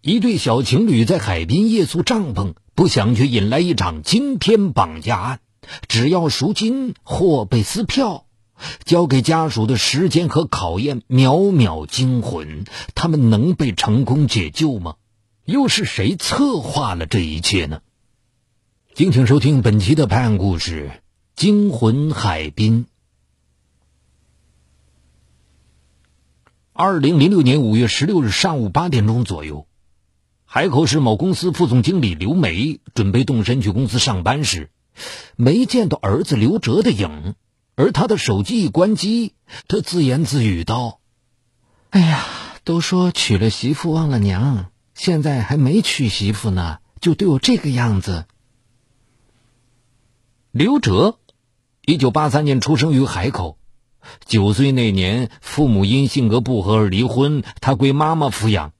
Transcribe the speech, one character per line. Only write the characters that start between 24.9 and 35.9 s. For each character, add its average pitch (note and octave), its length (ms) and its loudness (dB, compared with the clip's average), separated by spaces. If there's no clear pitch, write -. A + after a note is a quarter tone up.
二 F#3 260 0
零 D3 220 4
零 D3+ 100 6
六 G3 120 4
年 C#3 200 4
五 A2 140 2
月 A#2 140 2
十 - 160 -2
六 F#3 160 2
日 A2+ 80 0
上 D#3 300 -2
午 G#2+ 100 -2
八 E3 180 -2
点 B2 180 2
钟 A2+ 200 0
左 D#2 180 -8
右， D2+ 240 -12
海 D#3 240 -2
口 D3 160 2
市 C#3 140 0
某 A2+ 180 2
公 F3+ 160 0
司 F3 180 -2
副 E3+ 160 0
总 A#2+ 160 4
经 F3 180 0
理 G2 140 0
刘 F#2 180 -4
梅 C3+ 460 -2
准 G2 180 0
备 A#2+ 120 2
动 A#2 200 0
身 A#2+ 180 0
去 G2+ 100 0
公 A#2 160 0
司 G#2 120 -2
上 F#2+ 240 -2
班 C3+ 200 0
时， D#2 260 -6
没 E3 300 2
见 A3 240 0
到 D3 80 -2